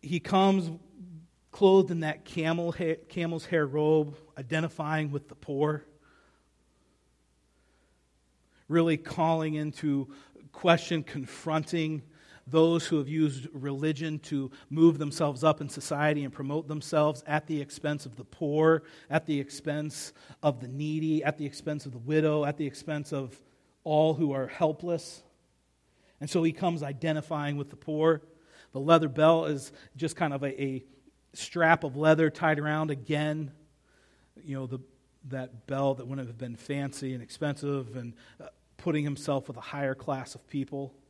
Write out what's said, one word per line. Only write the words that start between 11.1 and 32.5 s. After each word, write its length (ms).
those 400
who 120
have 100
used 440
religion 680
to 320
move 280
themselves 460
up 160
in 80
society 560
and 80
promote 340
themselves 600
at 200
the 140
expense 460
of 100
the 80
poor, 580
at 180
the 120
expense 720
of 180
the 60
needy, 560
at 160
the 80
expense 400
of 60
the 60
widow, 460
at 120
the 100
expense 460
of 280
all 300
who 180
are 160
helpless. 760
And 80
so 140
he 80
comes 320
identifying 720
with 140
the 60
poor. 460
The 80
leather 280
belt 420
is 200
just 220
kind 180
of 80
a, 180
a 240
strap 500
of 120
leather 340
tied 280